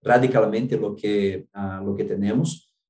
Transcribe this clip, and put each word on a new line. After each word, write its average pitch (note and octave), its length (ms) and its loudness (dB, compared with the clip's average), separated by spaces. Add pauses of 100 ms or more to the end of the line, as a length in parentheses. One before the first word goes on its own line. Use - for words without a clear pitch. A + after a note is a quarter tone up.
radicalmente A#2+ 760 2
lo G2+ 180 -4
que, G2+ 560 -2
ah, F#2+ 320 -8
lo G2 100 -4
que G2+ 100 -4
tenemos, G2+ 680 -2 (160)